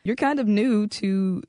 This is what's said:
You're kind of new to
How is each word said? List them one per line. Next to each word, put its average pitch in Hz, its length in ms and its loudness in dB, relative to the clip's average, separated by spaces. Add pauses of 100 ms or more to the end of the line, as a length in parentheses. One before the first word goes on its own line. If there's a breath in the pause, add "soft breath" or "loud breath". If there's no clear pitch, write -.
You're 208 100 -2
kind 285 240 0
of 240 80 0
new 208 400 2
to 190 600 -2